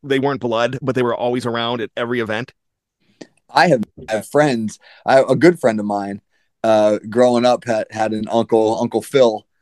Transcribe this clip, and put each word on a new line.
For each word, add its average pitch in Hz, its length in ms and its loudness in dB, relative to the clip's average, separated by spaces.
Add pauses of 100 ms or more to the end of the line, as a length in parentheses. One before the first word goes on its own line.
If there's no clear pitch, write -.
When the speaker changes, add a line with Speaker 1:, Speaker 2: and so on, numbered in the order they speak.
Speaker 1:
they 135 160 -2
weren't 131 220 -2
blood, 120 400 -2
but 131 120 -2
they 127 100 0
were 117 120 -2
always 123 300 -4
around 117 340 -4
at 104 160 -8
every 120 240 -2
event? 110 340 -4 (960)
Speaker 2:
I 160 200 2
have, 123 140 2 (260)
have 107 180 -4
friends. 127 500 0 (280)
I, 131 160 4
a 127 160 0
good 165 240 4
friend 110 180 0
of 104 60 -4
mine, 101 360 -4 (440)
uh, 107 340 2 (100)
growing 120 360 2
up 123 180 0
had, 110 280 -4
had 110 200 -4
an 107 180 -6
uncle, 110 520 0
Uncle 117 200 -4
Phil, 117 460 0 (140)